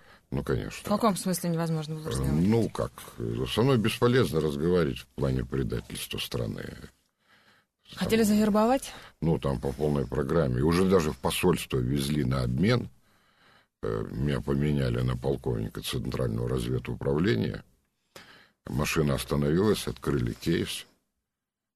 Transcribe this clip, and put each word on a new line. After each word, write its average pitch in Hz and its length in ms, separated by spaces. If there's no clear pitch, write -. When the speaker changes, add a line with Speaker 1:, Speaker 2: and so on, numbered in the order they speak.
Speaker 1:
Ну, 69 140
конечно. 52 400
Speaker 2:
В - 40
каком 202 280
смысле 175 340
невозможно 160 460
было 156 80
Speaker 1:
Э, 160 60
Speaker 2:
разговаривать? 67 380
Speaker 1:
ну, 110 200
как? - 240
Со 107 100
мной 135 160
бесполезно 110 640
разговаривать 76 600
в - 60
плане 65 280
предательства 60 720
страны. 53 440
Speaker 2:
Хотели 220 280
Speaker 1:
Там, 202 100
Speaker 2:
завербовать? 214 580
Speaker 1:
ну, - 180
там 67 220
по 67 120
полной 71 340
программе. 67 540
И - 20
уже 85 260
даже 82 240
в - 60
посольство - 600
везли 69 460
на 65 180
обмен. 76 460
Э, 55 280
меня 64 300
поменяли 69 640
на 62 140
полковника 62 640
Центрального 60 640
разведуправления. 64 1120
Машина 73 480
остановилась, 76 720
открыли 65 460
кейс. - 540